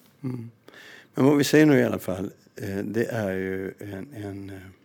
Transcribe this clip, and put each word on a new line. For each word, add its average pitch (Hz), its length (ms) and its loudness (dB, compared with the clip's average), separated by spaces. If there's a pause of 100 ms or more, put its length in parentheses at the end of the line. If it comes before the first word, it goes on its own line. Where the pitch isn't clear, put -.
(220)
Mm. 123 280 -10 (640)
Men 123 120 2
vad 147 120 6
vi 143 60 4
ser 151 220 6
nu 143 140 6
i 123 40 4
alla 101 160 0
fall, 92 320 -6 (240)
eh, 98 280 -6
det 110 220 -2
är 107 280 -4
ju 95 460 -6
en, 98 340 -12
en, 98 360 -12
eh, 98 60 -14 (300)